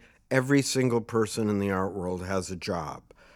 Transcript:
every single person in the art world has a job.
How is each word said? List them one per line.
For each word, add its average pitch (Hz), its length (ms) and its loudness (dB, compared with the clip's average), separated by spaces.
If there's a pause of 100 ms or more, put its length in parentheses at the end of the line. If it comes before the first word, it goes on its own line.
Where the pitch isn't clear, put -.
(300)
every 131 320 4
single 127 380 2
person 113 500 0
in 104 80 2
the 101 140 0
art 95 200 0
world 90 320 -4
has 95 260 -2
a 95 60 -8
job. 80 460 -6 (320)